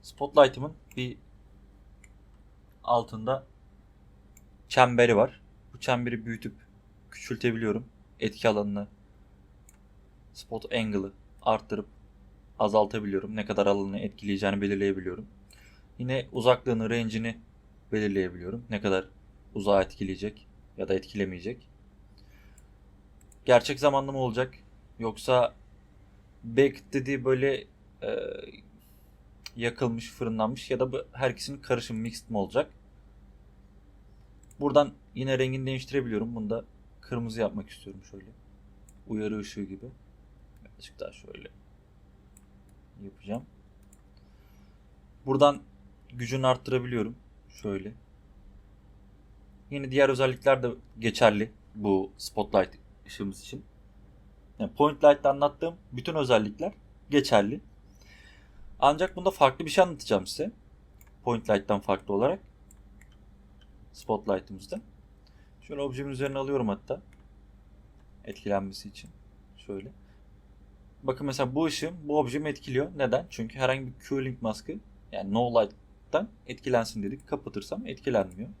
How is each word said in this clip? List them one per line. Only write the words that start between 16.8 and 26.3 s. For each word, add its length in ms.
range'ini 500
belirleyebiliyorum. 760
Ne 100
kadar 280
uzağa 280
etkileyecek 680
ya 120
da 60
etkilemeyecek. 720
Gerçek 360
zamanlı 320
mı 60
olacak? 360
Yoksa 560